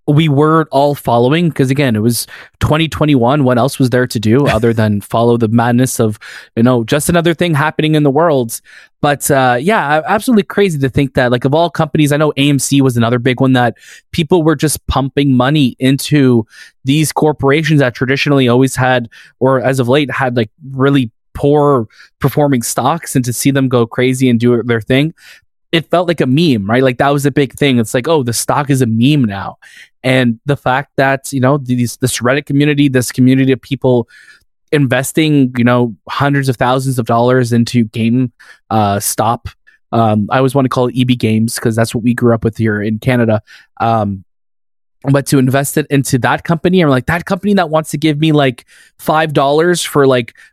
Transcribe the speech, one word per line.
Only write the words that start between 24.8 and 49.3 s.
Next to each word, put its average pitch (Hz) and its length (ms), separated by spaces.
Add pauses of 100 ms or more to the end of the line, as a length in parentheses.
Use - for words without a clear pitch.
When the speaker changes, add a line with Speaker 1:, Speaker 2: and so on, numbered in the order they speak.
Speaker 1:
thing, 139 320 (580)
it 165 180
felt 175 160
like 170 140
a 151 60
meme, 127 440
right? 131 140
Like, 127 140
that 143 100
was 143 180
a 143 60
big 139 220
thing. 135 260
It's 110 140
like, 127 120
"Oh, 156 160
the 120 120
stock 131 360
is 135 120
a 127 40
meme 123 380
now." 98 320 (480)
And 127 400
the 143 120
fact 135 420
that, 135 340
you 135 80
know, 131 180
these, 123 380
this - 220
Reddit 135 280
community, 143 420
this 127 220
community 131 420
of 127 80
people 127 460 (640)
investing, 139 840
you 120 80
know, 123 320 (120)
hundreds 139 400
of 127 80
thousands 131 420
of 117 80
dollars 120 460
into 117 320
Game, 117 460 (400)
uh, 101 300
Stop. - 480 (440)
Um, 107 380
I - 60
always 131 180
wanna 135 140
call 123 200
it - 60
E 127 100
B 123 120
Games 113 420
'cause 117 160
that's 113 200
what 117 100
we 120 100
grew 120 200
up 113 100
with 113 120
here 107 260
in 110 160
Canada. 113 440 (380)
Um, 104 440 (840)
but 139 180
to 143 100
invest 135 380
it 151 140
into 139 280
that 123 260
company, 175 380
I'm 151 80
like, 131 160
"That 170 180
company 196 300
that 175 160
wants 156 200
to 156 80
give 147 200
me, 156 140
like, 139 340 (320)
five 156 340